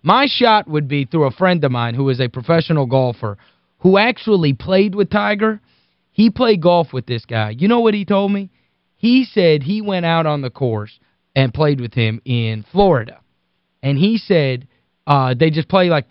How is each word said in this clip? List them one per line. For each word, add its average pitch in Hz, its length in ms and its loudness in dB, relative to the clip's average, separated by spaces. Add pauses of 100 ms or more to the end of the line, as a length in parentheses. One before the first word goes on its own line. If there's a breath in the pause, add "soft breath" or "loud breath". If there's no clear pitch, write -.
My 240 260 2
shot 220 400 2
would 151 200 -4
be 143 180 -2
through 156 180 0
a 135 60 0
friend 180 340 0
of 135 80 2
mine 117 220 -4
who 135 160 -2
is 127 100 -2
a 127 80 -2
professional 151 580 -2
golfer 120 520 -2 (400)
who 190 200 4
actually 202 540 0
played 190 420 0
with 202 160 -2
Tiger. 208 500 -2 (520)
He 220 180 4
played 220 320 0
golf 175 300 2
with 127 140 -8
this 117 180 -6
guy. 110 260 -4
You 127 160 -2
know 233 140 2
what 220 140 2
he 202 100 -4
told 202 260 0
me? 196 200 -6 (440)
He 247 300 2
said 165 400 2
he 202 180 -4
went 185 240 -4
out 165 200 0
on 147 160 -2
the 127 80 -8
course 110 500 -6 (340)
and 131 180 0
played 147 280 0
with 117 140 -10
him 113 300 -2
in 113 460 -4
Florida. 165 480 0 (640)
And 139 160 -2
he 208 200 2
said, 139 500 -2 (380)
uh, 131 280 2
they 156 160 2
just 156 180 -4
play, 185 200 2
like, 156 220 0